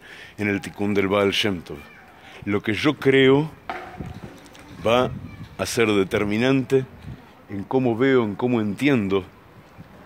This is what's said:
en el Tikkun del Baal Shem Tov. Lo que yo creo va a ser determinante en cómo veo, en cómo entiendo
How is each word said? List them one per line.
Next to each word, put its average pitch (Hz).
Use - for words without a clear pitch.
en 104
el 98
Tikkun 101
del 98
Baal 101
Shem 95
Tov. 76
Lo 101
que 110
yo 107
creo 135
va 120
a 95
ser 117
determinante 110
en 101
cómo 123
veo, 131
en 104
cómo 123
entiendo 101